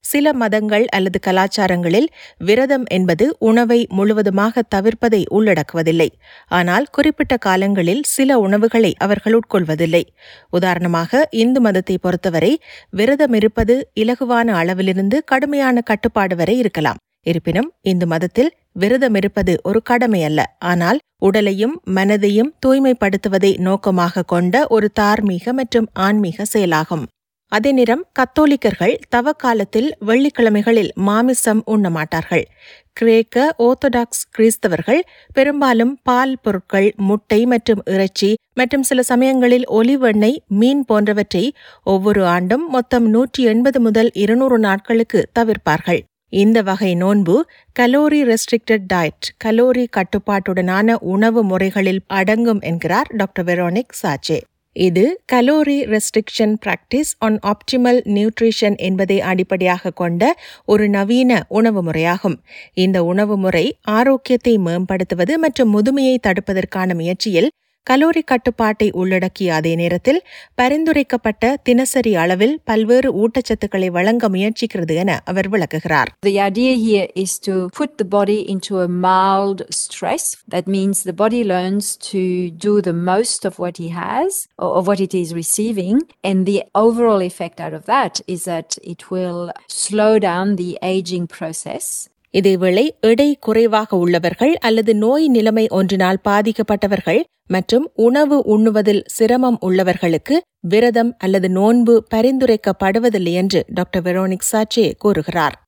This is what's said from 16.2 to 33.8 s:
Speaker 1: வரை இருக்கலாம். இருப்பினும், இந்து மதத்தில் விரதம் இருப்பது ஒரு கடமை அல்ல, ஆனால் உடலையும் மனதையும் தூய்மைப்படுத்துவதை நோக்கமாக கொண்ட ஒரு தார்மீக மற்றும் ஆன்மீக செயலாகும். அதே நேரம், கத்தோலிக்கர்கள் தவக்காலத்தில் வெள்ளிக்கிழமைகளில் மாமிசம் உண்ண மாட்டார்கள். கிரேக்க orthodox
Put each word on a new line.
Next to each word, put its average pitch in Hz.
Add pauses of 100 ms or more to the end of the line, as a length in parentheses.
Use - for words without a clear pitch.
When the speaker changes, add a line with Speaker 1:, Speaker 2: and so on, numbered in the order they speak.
Speaker 1:
வரை 175
இருக்கலாம். 160 (260)
இருப்பினும், 170 (120)
இந்து 180
மதத்தில் 175 (200)
விரதம் 226
இருப்பது 190 (100)
ஒரு 208
கடமை 226
அல்ல, 151 (180)
ஆனால் 175 (200)
உடலையும் 202 (160)
மனதையும் 208
தூய்மைப்படுத்துவதை 202
நோக்கமாக 185
கொண்ட 180
ஒரு 214
தார்மீக 208
மற்றும் 240
ஆன்மீக 202
செயலாகும். 165 (480)
அதே 220
நேரம், 254 (100)
கத்தோலிக்கர்கள் 254 (160)
தவக்காலத்தில் 240 (120)
வெள்ளிக்கிழமைகளில் 226
மாமிசம் 226
உண்ண 208
மாட்டார்கள். 160 (480)
கிரேக்க 226 (140)
orthodox 240